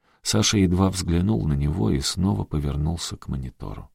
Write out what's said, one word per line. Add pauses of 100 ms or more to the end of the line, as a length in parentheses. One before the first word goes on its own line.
(220)
Саша
едва
взглянул
на
него
и
снова
повернулся
к
монитору.